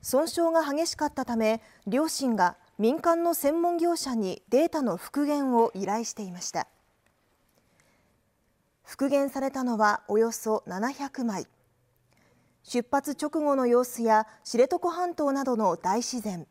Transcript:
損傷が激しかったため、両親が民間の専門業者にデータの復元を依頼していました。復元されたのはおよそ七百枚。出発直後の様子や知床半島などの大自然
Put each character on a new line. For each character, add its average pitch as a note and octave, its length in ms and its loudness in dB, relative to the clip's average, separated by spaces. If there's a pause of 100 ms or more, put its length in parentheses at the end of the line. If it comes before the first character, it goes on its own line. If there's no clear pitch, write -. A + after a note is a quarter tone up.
損 C#4+ 260 0
傷 E4 240 0
が E4 120 4
激 D4+ 240 -2
し - 80 -6
か D4+ 120 -4
っ C#4+ 60 -4
た C4+ 120 -6
た A#3+ 100 -4
め、 A3 260 2 (280)
両 C4+ 180 2
親 C4 300 -2
が F3+ 200 2 (220)
民 A#3+ 220 2
間 E4+ 240 2
の E4+ 100 2
専 D#4 260 0
門 F4 180 0
業 E4+ 180 2
者 C4 180 -4
に G3+ 340 -2
デ C#4+ 180 4
ー - 20 0
タ D#4 140 -2
の G3+ 140 0
復 C#4+ 300 -2
元 C#4 300 0
を A3+ 180 4
依 F#3+ 120 -4
頼 G#3+ 180 -2
し - 100 -10
て A3 80 -12
い F#3+ 80 -10
ま F3+ 100 -12
し - 120 -10
た。 - 160 -6 (2250)
復 - 240 -2
元 C#4 200 2
さ C#4 120 -6
れ C4+ 100 -2
た C4+ 140 -6
の A#3+ 120 -2
は G#3 300 2
お G#3 120 0
よ A3+ 120 4
そ A3 360 -2
七 G3 260 -4
百 C4+ 320 -8
枚。 G3 240 -6 (1120)
出 A#3+ 260 -4
発 C#4 320 -2
直 D4+ 220 -2
後 C#4+ 140 2
の C4 100 0
様 A#3+ 160 4
子 B3 220 -6
や A3 240 4 (160)
知 - 120 -6
床 D4+ 320 2
半 F4 280 -4
島 C#4+ 160 0
な C#4 100 -2
ど B3+ 140 0
の G3 200 2
大 F#3+ 220 0
自 B3 220 -6
然 F#3 300 -8